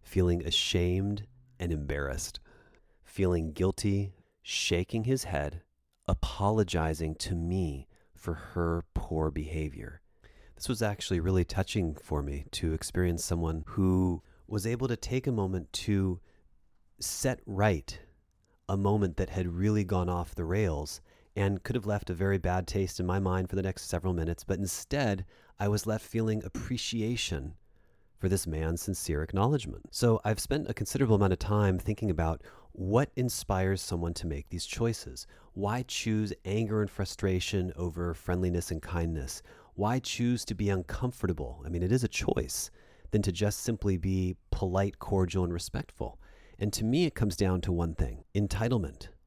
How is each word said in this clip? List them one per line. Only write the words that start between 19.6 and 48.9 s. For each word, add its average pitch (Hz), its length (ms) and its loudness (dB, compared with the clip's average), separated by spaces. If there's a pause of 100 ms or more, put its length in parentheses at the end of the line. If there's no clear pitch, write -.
gone 90 260 2
off 87 260 -2
the 85 100 -4
rails 82 560 0 (340)
and 98 280 0
could - 120 -4
have 104 100 -2
left 104 240 -2
a 90 40 -2
very 98 240 2
bad 90 300 0
taste 95 320 -2
in 90 60 0
my 92 140 2
mind 92 300 2
for 92 60 -4
the 98 60 0
next - 280 -4
several 90 240 0
minutes, 82 300 -2
but 95 160 -2
instead, 101 680 -2 (340)
I 104 80 0
was 104 200 0
left 107 180 -2
feeling 110 380 0
appreciation 107 1120 -4 (640)
for 95 120 0
this 95 160 2
man's 80 360 -2
sincere 80 420 -2
acknowledgement. 98 680 0
So 113 320 2
I've 110 160 0
spent - 300 -2
a - 40 -4
considerable 113 420 2
amount 98 180 4
of - 60 0
time 101 400 2
thinking 107 300 -2
about 80 320 0 (320)
what 104 420 2
inspires 98 640 0
someone 85 340 -2
to - 120 -6
make 73 220 -6
these 85 160 -6
choices. - 600 -4 (280)
Why 107 340 -2
choose 107 460 0 (120)
anger 107 360 0
and 101 80 0
frustration 92 840 0
over 85 380 -2
friendliness 90 580 0
and 80 100 -4
kindness? 85 600 -4 (320)
Why 113 260 0
choose 120 460 0
to 107 100 -6
be 101 140 0
uncomfortable? 90 960 -2
I 71 40 -6
mean, 87 140 0
it 92 80 2
is 123 120 4
a 110 40 0
choice, - 640 -2 (420)
than 107 100 4
to 98 100 2
just 101 280 0
simply 101 380 0
be 92 380 0 (140)
polite, 98 480 0
cordial, 92 460 2
and 85 100 0
respectful. - 680 -8 (380)
And 101 160 -2
to 110 100 -2
me, 139 220 4
it 147 80 0
comes 104 220 0
down 92 260 2
to 92 100 -2
one 85 220 0
thing, - 300 -4 (100)
entitlement. 104 760 0 (180)